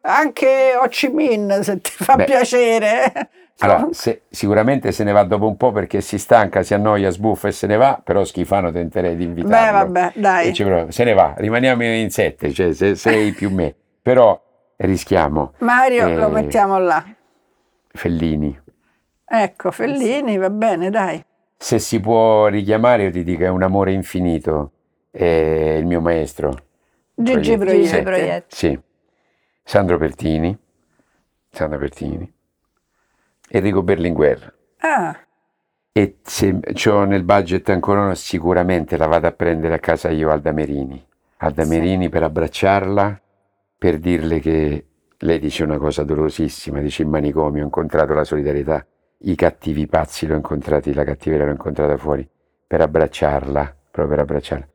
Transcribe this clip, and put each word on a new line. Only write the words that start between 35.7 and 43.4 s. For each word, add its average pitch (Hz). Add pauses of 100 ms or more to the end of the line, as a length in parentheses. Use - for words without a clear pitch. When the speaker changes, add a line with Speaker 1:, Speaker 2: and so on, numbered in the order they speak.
Speaker 2:
E 101
se 95 (140)
c'ho 104
nel 98
budget 90
ancora 101
uno, 98
sicuramente 87
la 78
vado 80
a 82
prendere 82
a 80
casa 82
io, 78
Alda 76
Merini. 69 (340)
Alda 78
Speaker 3:
Sì. 76
Speaker 2:
Merini 87
per 80
abbracciarla, 98 (560)